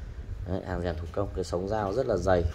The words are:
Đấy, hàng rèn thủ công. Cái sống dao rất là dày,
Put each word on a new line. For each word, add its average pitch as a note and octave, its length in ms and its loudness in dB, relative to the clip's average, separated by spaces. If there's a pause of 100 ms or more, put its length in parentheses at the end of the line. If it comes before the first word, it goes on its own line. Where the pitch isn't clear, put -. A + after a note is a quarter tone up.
(480)
Đấy, F#2 200 -2
hàng F2 140 -2
rèn F2 140 0
thủ E2+ 160 -4
công. G2+ 240 -2
Cái F#2 80 0
sống F2+ 240 -2
dao G#2 260 0
rất B2+ 140 2
là G#2+ 100 2
dày, F2+ 260 6 (120)